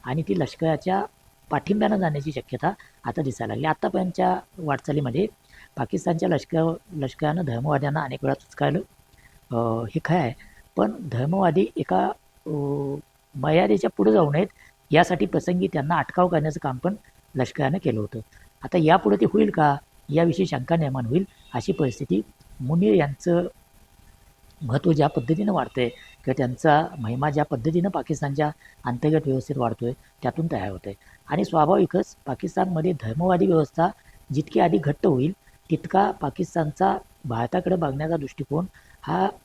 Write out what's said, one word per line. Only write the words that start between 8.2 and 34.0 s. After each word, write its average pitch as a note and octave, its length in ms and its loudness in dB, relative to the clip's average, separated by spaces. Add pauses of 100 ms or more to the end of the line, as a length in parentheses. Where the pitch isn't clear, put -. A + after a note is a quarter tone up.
वेळा C#3 120 0
चुचकाळलं, C#3+ 440 -2 (720)
अ, A#2 340 0
हे A2+ 200 -6
खरं E3+ 140 2
आहे, B2 140 0 (440)
पण G#3 360 -2
धर्मवादी E3 540 2 (100)
एका, F#3+ 320 0 (380)
अ, D#3 40 -10 (840)
मर्यादेच्या F3 640 2
पुढे G#3 160 4
जाऊ E3 200 4
नयेत E3+ 140 0 (440)
यासाठी F3 360 4
प्रसंगी F3+ 400 0
त्यांना D#3+ 300 -2
अटकाव F3+ 320 2
करण्याचं D#3 340 0
काम C3 140 -4
पण F3 180 -4 (400)
लष्करानं C3+ 440 0
केलं A2+ 220 -2
होतं. G#2+ 180 -8 (440)
आता F3+ 160 0
यापुढे F#3 380 6
ते G3 160 2
होईल G#3+ 180 4
का, D3 260 2 (320)
याविषयी E3 380 2
शंका C#3 300 -2
निर्माण C3+ 300 -2
होईल. D3+ 180 0 (300)
अशी B2+ 180 -2
परिस्थिती D#3 480 -2 (400)
मुनीर E3+ 340 2
यांचं E3+ 520 2 (1160)
महत्त्व C#3+ 300 0
ज्या D3 160 4
पद्धतीनं D#3+ 440 0
वाढतंय B2+ 360 -2
किंवा - 500 -6
त्यांचा D3 480 2 (120)
महिमा B2+ 320 -2
ज्या D3 140 0
पद्धतीनं D#3+ 440 0
पाकिस्तानच्या D3 640 -2 (340)
अंतर्गत D3+ 420 2
व्यवस्थेत C3 320 -2
वाढतोय, A#2 340 -2 (300)
त्यातून D#3+ 300 -2
तयार G2+ 160 -4
होतंय. G2 240 -12 (340)
आणि D#3 180 -2
स्वाभाविकच E3+ 720 2 (100)
पाकिस्तानमध्ये F3+ 680 -2
धर्मवादी E3+ 540 0
व्यवस्था E3 420 2 (440)